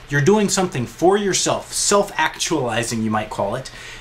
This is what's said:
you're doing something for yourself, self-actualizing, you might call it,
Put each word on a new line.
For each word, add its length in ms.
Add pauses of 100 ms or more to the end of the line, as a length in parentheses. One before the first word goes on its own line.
you're 120
doing 280
something 380
for 280
yourself, 580
self-actualizing, 1300
you 80
might 180
call 260
it, 140 (320)